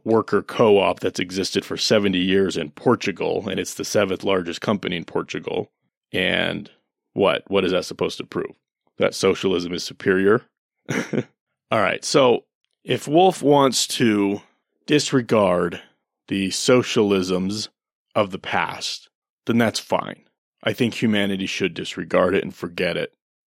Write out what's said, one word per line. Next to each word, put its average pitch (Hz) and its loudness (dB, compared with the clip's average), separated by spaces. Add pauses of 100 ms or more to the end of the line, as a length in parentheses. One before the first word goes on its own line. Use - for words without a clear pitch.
worker 107 2
co-op 98 4
that's - -4
existed 92 -4
for - -8
seventy 101 2
years 92 0
in 78 -6
Portugal, 92 -2
and 92 -4
it's - -8
the 98 -8
seventh 95 -2
largest 92 -2
company 95 -2
in 82 -8
Portugal. - -6 (420)
And 90 -2 (440)
what? 87 2
What 95 0
is 90 0
that 90 0
supposed - -6
to - -10
prove? - -8 (420)
That 135 0
socialism 87 0
is 87 -6
superior? 98 2 (460)
<laughs> - -4 (800)
All 117 2
right, 92 0
so 131 4 (380)
if - -4
Wolff 175 4
wants 139 4
to 104 2 (440)
disregard 101 2 (460)
the 98 -2
socialisms 101 0 (480)
of 101 0
the 95 -10
past, - -6 (380)
then 117 0
that's 113 0
fine. - -6 (400)
I 110 0
think 113 -2
humanity 101 0
should 90 -4
disregard 90 -2
it - 2
and - -8
forget 87 -4
it. 78 -6 (320)